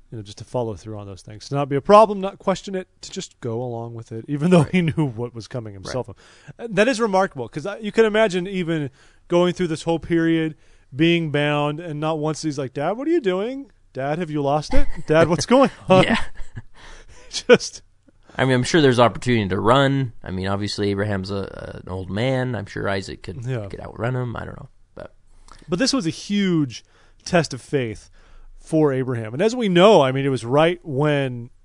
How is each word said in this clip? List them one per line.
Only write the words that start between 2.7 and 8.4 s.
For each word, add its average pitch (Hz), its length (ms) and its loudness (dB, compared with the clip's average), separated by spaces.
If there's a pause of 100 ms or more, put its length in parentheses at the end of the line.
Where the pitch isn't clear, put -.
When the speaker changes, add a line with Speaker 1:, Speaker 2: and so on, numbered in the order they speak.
Speaker 1:
it, 185 140 -10 (120)
to - 100 -18
just - 300 -14
go 117 220 -6
along 117 320 -10
with 113 180 -16
it, 113 160 -10
even 147 220 -2
though 180 120 6
Speaker 2:
Right. - 100 -2
Speaker 1:
he 185 100 0
knew 160 240 -2
what 117 280 -8
was 113 140 -14
coming 110 240 -10
himself. 98 360 -8
Speaker 2:
Right. 98 80 -18 (420)
Speaker 1:
And 233 180 -10
that 208 120 4
is 233 120 0
remarkable, 190 480 0
'cause 147 160 -10
I, 202 140 -8
you 214 120 -8
can 226 140 4
imagine 202 420 2